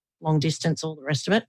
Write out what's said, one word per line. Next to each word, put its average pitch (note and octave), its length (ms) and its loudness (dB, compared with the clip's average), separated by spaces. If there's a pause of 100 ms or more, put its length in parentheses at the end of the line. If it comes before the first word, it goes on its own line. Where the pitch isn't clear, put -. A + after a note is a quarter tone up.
(220)
long D#3 180 2
distance, D#3 440 0
all D#3+ 120 -6
the D3 80 -20
rest C#3+ 240 -2
of F#3 80 4
it. A3+ 140 2